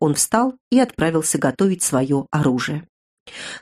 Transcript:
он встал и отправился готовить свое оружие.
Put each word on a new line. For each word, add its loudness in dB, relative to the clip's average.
он 2
встал 0
и 6
отправился 0
готовить 0
свое 0
оружие. -2